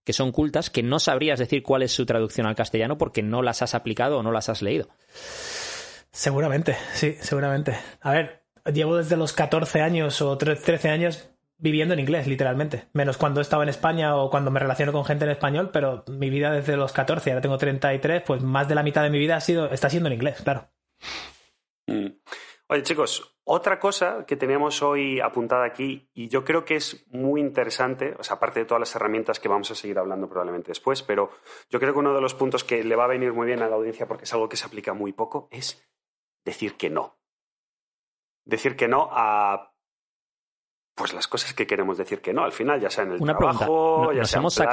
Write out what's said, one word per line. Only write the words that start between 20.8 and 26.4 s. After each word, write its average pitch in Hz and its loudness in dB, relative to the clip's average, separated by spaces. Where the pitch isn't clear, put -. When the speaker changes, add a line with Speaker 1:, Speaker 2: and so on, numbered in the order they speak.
Speaker 3:
Mm. 107 -2
Oye, 147 2
chicos, 147 -2
otra 175 0
cosa 196 0
que 139 -2
teníamos 143 0
hoy 143 0
apuntada 120 0
aquí, 131 -6
y 117 -10
yo 131 0